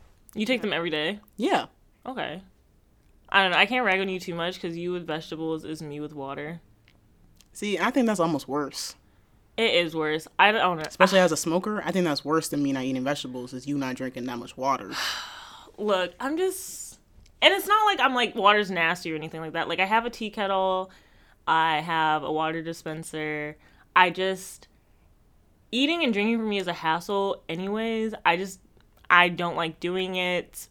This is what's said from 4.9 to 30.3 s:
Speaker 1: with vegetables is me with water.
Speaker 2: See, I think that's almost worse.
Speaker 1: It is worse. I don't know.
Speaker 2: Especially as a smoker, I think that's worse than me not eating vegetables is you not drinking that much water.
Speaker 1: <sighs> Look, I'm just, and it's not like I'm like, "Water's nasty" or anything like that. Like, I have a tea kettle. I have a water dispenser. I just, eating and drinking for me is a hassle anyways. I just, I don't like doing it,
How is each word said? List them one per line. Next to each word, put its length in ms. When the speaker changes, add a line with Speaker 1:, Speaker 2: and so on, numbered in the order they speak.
Speaker 1:
with 140
vegetables 580
is 180
me 180
with 140
water. 460
Speaker 2:
See, 260
I 120
think 160
that's 140
almost 280
worse. 460
Speaker 1:
It 180
is 220
worse. 320
I 140
don't 240
know. 100
Speaker 2:
Especially 340
as 120
a 40
smoker, 480
I 60
think 140
that's 200
worse 240
than 140
me 100
not 120
eating 180
vegetables 520
is 120
you 120
not 180
drinking 300
that 120
much 200
water. 320
Speaker 1:
<sighs> 440
Look, 420
I'm 160
just, 640
and 140
it's 120
not 200
like 140
I'm 140
like, 200
"Water's 360
nasty" 420
or 40
anything 240
like 140
that. 140
Like, 120
I 60
have 180
a 60
tea 180
kettle. 640
I 320
have 440
a 80
water 280
dispenser. 960
I 160
just, 580
eating 320
and 80
drinking 260
for 60
me 140
is 80
a 60
hassle 760
anyways. 640
I 100
just, 220
I 200
don't 280
like 240
doing 360
it, 540